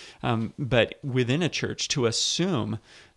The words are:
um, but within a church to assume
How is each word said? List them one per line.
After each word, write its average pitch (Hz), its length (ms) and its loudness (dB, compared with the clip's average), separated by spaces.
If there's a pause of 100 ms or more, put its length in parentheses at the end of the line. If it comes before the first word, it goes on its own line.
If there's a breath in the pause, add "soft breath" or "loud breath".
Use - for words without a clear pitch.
(220 loud breath)
um, 113 360 0
but 120 440 2
within 127 400 0
a 160 60 0
church - 400 -4
to 131 180 0
assume 113 720 0 (380 loud breath)